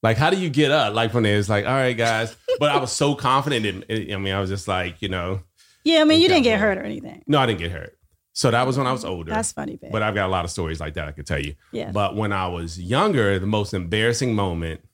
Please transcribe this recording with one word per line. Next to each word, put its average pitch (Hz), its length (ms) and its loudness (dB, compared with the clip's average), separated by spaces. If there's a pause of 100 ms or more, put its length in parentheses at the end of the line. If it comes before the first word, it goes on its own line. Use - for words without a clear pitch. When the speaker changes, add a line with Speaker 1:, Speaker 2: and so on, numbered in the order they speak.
Speaker 1:
like, 110 140 2
how 156 120 4
do 190 80 2
you 180 120 -2
get 143 220 2
up? 123 220 2
Like, 113 180 0
from 117 120 2
there, 104 160 4
it's 101 100 -2
like, 104 160 2
"All 123 80 0
right, 127 240 0
guys." 117 380 0 (240)
But 147 120 2
I 143 60 2
was 131 140 -2
so 143 240 2
confident. 131 500 2
In, 95 180 -4
in, 104 300 -4
I 98 40 -4
mean, 98 160 -2
I 98 60 0
was 95 100 -2
just 98 180 -6
like, 90 340 -4
you 98 80 -4
know. 92 320 -4 (420)
Speaker 2:
Yeah, 320 180 4
I - 20 6
mean, 311 180 6
you 359 60 6
didn't 349 160 4
get 233 80 4
Speaker 1:
Yeah. 214 80 2
Speaker 2:
hurt 202 180 2
or - 60 -8
anything. - 440 -12
Speaker 1:
No, 147 120 4
I 131 80 4
didn't 101 120 0
get 85 120 -6
hurt. - 260 -12 (360)
So 123 180 2
that 123 160 2
was 131 100 0
when 139 80 0
I 127 60 0
was 117 140 -4
older. 85 260 -6
Speaker 2:
That's - 200 -2
funny, 71 260 -10
babe. - 140 -14
Speaker 1:
But 107 120 0
I've 107 100 0
got 98 140 0
a 95 40 0
lot 90 140 0
of 85 60 -8
stories 80 280 -4
like 76 160 -6
that 76 120 -6
I 73 40 -10
could 73 140 -14
tell 71 140 -2
you. 71 160 -6 (160)
Speaker 2:
Yeah. 98 200 -8
Speaker 1:
But 101 240 -2
when 107 160 -2
I 92 160 -2
was 85 320 -8
younger, 113 600 2
the 95 80 -4
most 107 260 0
embarrassing 110 600 0
moment 82 460 -2 (120)